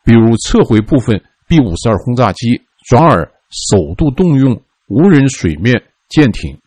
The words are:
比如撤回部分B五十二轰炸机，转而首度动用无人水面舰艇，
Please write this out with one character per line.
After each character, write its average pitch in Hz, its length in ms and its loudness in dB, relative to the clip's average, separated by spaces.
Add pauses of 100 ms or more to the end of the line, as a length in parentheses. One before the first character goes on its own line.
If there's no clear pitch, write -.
比 117 80 2
如 113 240 4
撤 220 260 -2
回 110 180 0
部 123 200 -2
分 110 200 -2 (280)
B 170 100 2
五 110 180 0
十 - 120 -6
二 104 100 0
轰 120 160 -6
炸 120 200 0
机， 117 260 -4 (280)
转 135 140 2
而 107 260 2 (220)
首 82 460 -4
度 147 160 -2
动 160 260 0
用 131 240 0 (240)
无 147 220 2
人 139 200 4
水 85 280 -4
面 110 260 -2 (260)
舰 143 220 2
艇， 71 260 -10 (100)